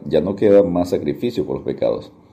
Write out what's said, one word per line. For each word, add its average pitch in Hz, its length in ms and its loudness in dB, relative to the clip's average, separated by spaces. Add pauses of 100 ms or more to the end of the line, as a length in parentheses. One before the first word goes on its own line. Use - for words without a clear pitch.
ya 76 160 0
no 90 160 -2
queda 101 260 6
más 87 280 -2
sacrificio 82 540 -4
por 67 120 -6
los 69 80 -12
pecados, 62 480 -4 (200)